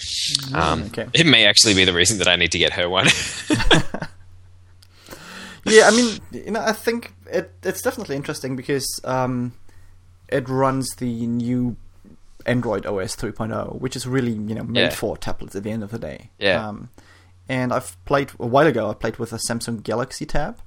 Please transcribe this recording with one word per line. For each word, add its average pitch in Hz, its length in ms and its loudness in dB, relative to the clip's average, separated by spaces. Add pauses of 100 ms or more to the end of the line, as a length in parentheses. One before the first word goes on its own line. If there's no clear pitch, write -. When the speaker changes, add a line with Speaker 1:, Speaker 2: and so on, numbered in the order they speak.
(500)
Speaker 1:
Mm, 131 60 -4
Speaker 2:
Um, 80 280 2
Speaker 1:
okay. 113 300 -8
Speaker 2:
it 165 120 4
may 113 220 8
actually 104 260 6
be 92 120 6
the 92 80 4
reason 90 260 2
that 90 80 2
I 90 80 6
need 87 160 2
to 90 80 0
get 78 140 4
her 87 140 -2
one. 92 260 2
<laughs> - 40 -4 (320)
Speaker 1:
<laughs> - 600 2 (1600)
Yeah, 208 220 10
I 208 40 10
mean, 226 280 2 (120)
you 123 200 -10
know, 220 100 -2
I 208 100 0
think 233 420 -4 (140)
it, - 240 -2 (120)
it's 185 180 -4
definitely - 340 -4
interesting 139 400 -6
because, 131 320 -2 (160)
um, 127 500 -2 (760)
it 131 180 0
runs 131 500 0
the 117 300 -4
new 120 480 -2 (720)
Android 117 400 0
O 98 140 -2
S 107 160 -6
three 107 160 -6
point 110 200 -6
oh, 107 260 -6
which 127 180 -6
is 127 120 -8
really, 123 240 0
you 107 240 -6
know, 110 80 -8
made 117 180 -2
Speaker 2:
Yeah. 85 80 2
Speaker 1:
for 90 280 -4
tablets - 380 -6
at 98 80 -6
the 107 80 -6
end 113 120 -6
of 101 80 -12
the 117 80 -8
day. 73 300 -12 (100)
Speaker 2:
Yeah. 101 280 2
Speaker 1:
Um, 107 220 -12 (600)
and 127 240 -2
I've - 320 -6
played, 143 340 0
a 123 80 -6
while 135 200 6
ago, 110 220 0
I 107 40 -4
played - 240 -6
with 113 160 -8
a 113 40 -6
Samsung 117 460 -6
Galaxy 123 420 -4
Tab, 156 420 -2